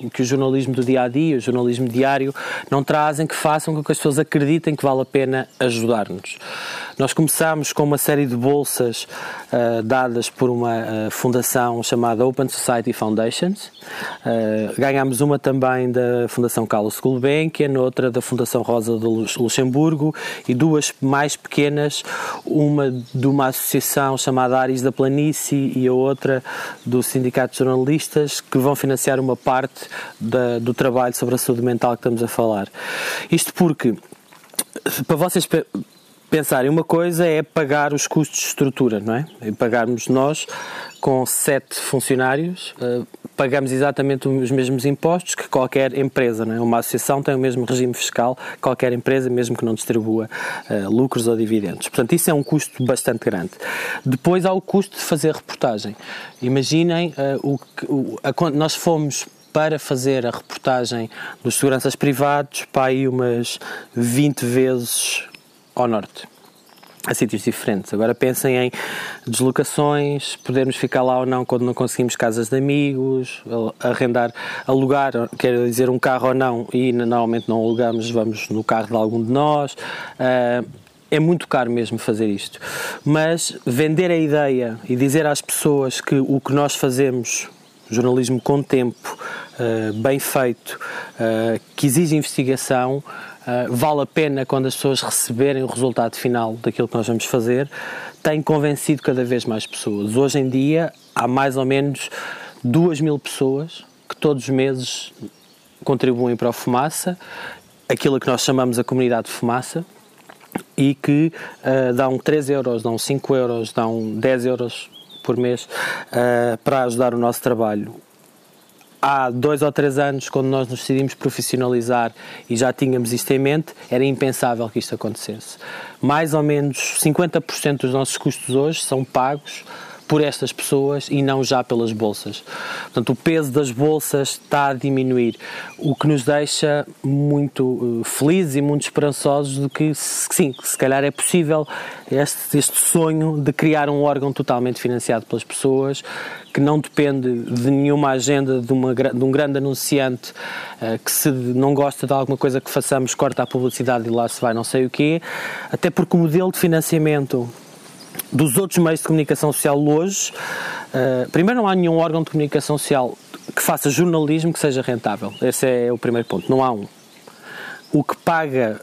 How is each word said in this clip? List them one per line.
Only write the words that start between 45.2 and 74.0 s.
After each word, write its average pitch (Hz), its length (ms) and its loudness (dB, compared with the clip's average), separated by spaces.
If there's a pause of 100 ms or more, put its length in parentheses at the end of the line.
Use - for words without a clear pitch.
que - 140 -8
qualquer 131 500 2
empresa, 123 480 0
não 113 80 -2
é? 117 60 -2
Uma 117 180 2
associação 135 440 0
tem 143 120 0
o 131 40 0
mesmo 127 280 0
regime 127 260 0
fiscal 123 460 -2 (160)
que - 60 -20
qualquer 127 340 0
empresa, 127 340 0
mesmo 120 280 0
que - 80 -2
não 113 100 0
distribua, 110 560 0 (400)
eh, 104 160 -2
lucros 117 420 2
ou 117 80 4
dividendos. 107 520 -2
Portanto, - 260 0
isso - 160 2
é 160 40 2
um 143 80 2
custo - 400 -2
bastante 123 440 0
grande. 92 240 -2 (520)
Depois 170 440 2
há 190 80 2
o 190 60 0
custo - 360 0
de - 60 -10
fazer 156 320 0
reportagem. 107 600 -4 (460)
Imaginem, 160 800 0
eh, 139 240 0
o 139 160 0
que, - 280 -12
o, 127 360 -2
a, 135 100 -2
quando 156 220 0
nós 151 200 0
fomos 151 520 0 (260)
para 156 260 0
fazer 131 460 0
a 120 60 -2
reportagem 123 800 -4 (340)
dos 120 120 -2
seguranças 135 380 2
privados, 143 760 0
para 135 120 2
aí 131 220 2
umas 123 520 0 (360)
vinte 123 520 2
vezes 123 800 0 (500)
ao 123 140 0
norte, - 400 -4 (800)
a 120 80 -2
sítios 110 280 -2
diferentes. 107 520 -2
Agora 113 200 2
pensem 127 440 0
em 123 120 0 (560)
deslocações, 143 1080 0
podermos 131 400 0
ficar 131 260 0
lá 127 160 2
ou 127 60 0
não 127 220 0
quando 123 180 0
não 123 80 0
conseguimos 123 420 0
casas 113 360 0
de 131 80 2
amigos, 135 920 0
al-, 113 300 -2
arrendar, 120 540 0 (320)